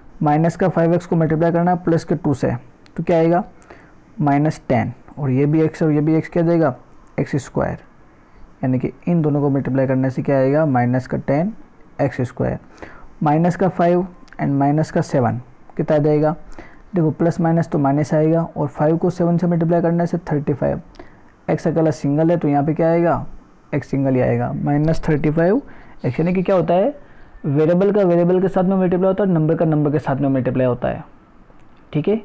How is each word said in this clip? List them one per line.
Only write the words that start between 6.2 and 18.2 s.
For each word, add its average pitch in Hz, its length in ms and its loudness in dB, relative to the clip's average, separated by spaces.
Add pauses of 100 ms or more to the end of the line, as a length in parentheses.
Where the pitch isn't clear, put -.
क्या 175 140 0
आ 165 40 2
जाएगा, 165 280 2 (460)
एक्स 123 160 -4
स्क्वायर, - 420 -4 (840)
यानी 127 160 0
कि - 140 -4 (160)
इन 175 140 2
दोनों 147 180 0
को 143 100 2
multiply 131 360 0
करने 131 240 0
से 139 120 -6
क्या 139 140 0
आएगा, 139 300 2
minus 127 400 0
का - 120 -4
टेन 156 340 -2 (480)
एक्स 139 220 -2
स्क्वायर, - 360 -4 (640)
माइनस 165 340 2
का 190 120 0
फ़ाइव 175 380 0 (280)
and 143 180 -4
माइनस 143 380 0
का 175 120 -2
सेवन 120 380 -2 (360)
कितना 156 200 0
आ - 20 2
जाएगा, 151 360 2 (600)
देखो 160 180 2
प्लस 165 280 0
माइनस 165 280 0
तो 165 100 -2
माइनस 147 360 0
आएगा 160 320 2